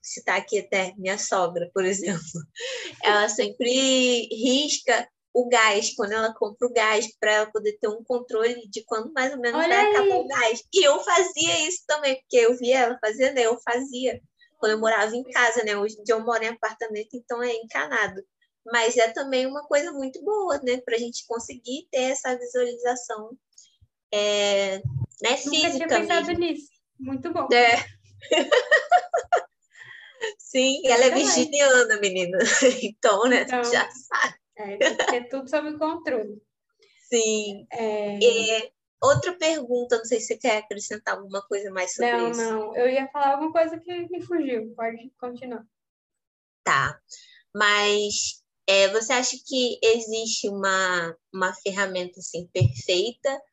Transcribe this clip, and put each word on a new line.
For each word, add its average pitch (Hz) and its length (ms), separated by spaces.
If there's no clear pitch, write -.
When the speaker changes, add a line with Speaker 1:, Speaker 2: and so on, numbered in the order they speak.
Speaker 1:
citar - 360
aqui 196 220
até 190 380
minha 190 200
sogra, 175 560
por 190 120
exemplo, 190 360
ela 208 260
sempre 247 1000
risca 254 760
o 240 140
gás, 220 480
quando 208 180
ela 220 200
compra 214 340
o 240 60
gás, 220 340
pra 214 120
ela 214 200
poder 208 280
ter 226 80
um 220 160
controle 240 680
de 214 160
quando 233 280
mais 269 200
ou 269 60
menos 240 200
Speaker 2:
Olha 330 160
Speaker 1:
vai 415 160
acabar 403 240
Speaker 2:
aí. - 60
Speaker 1:
o 262 60
gás. 240 360
E 359 140
eu 302 140
fazia 339 680
isso 349 200
também, 294 340
porque - 160
eu 240 200
via 254 220
ela 247 200
fazendo, 262 380
eu 233 260
fazia. 254 560
Quando 214 160
eu 220 60
morava 220 360
em 254 80
casa, 240 400
né? 208 140
Hoje 214 220
em - 40
dia 226 120
eu 220 100
moro 233 180
em 220 40
apartamento, 220 680
então 240 300
é 247 100
encanado. 226 680
Mas 233 320
é 226 140
também 262 360
uma 285 200
coisa 294 260
muito 262 300
boa, 381 400
né? 247 180
Pra 233 160
gente 240 300
conseguir 247 640
ter 254 200
essa 262 260
visualização, 240 1000
é, 202 680
né, 196 40
Speaker 2:
Nunca 277 60
tinha 311 340
Speaker 1:
física 285 160
Speaker 2:
pensado 294 400
Speaker 1:
mesmo. 339 180
Speaker 2:
nisso. - 240
Muito 269 320
bom. 311 220
Speaker 1:
É. 240 240
<laughs> - 1300
Sim, 262 500
ela 247 180
é - 20
Speaker 2:
Excelente. - 280
Speaker 1:
virginiana, 254 640
menina. 185 400
<laughs> 247 440
Então, 208 460
né, 240 160
tu 254 100
Speaker 2:
Então, 240 160
Speaker 1:
já - 200
sabe. - 440
Speaker 2:
é, 202 200
tem - 200
que - 80
ter 247 240
tudo 269 200
sob 302 280
controle. 302 640
Speaker 1:
Sim. 214 640
Speaker 2:
É. 208 460
Speaker 1:
É, - 140
outra 294 360
pergunta, 247 600
não 226 80
sei 226 140
se 220 80
você 226 100
quer 220 200
acrescentar 208 580
alguma 196 320
coisa 202 240
mais 180 240
sobre 240 160
Speaker 2:
Não, 233 200
Speaker 1:
isso. 233 100
Speaker 2:
não. 220 340
Eu 247 140
ia 262 200
falar 285 240
alguma 311 180
coisa 330 280
que 349 300
me 349 120
fugiu. 254 540
Pode 233 440
continuar. 247 460
Speaker 1:
Tá. 143 360
Mas, 208 880
é, 196 220
você 220 240
acha 254 240
que 247 340
existe 226 680
uma, 190 680
uma 190 200
ferramenta, 185 680
assim, 175 340
perfeita? 226 880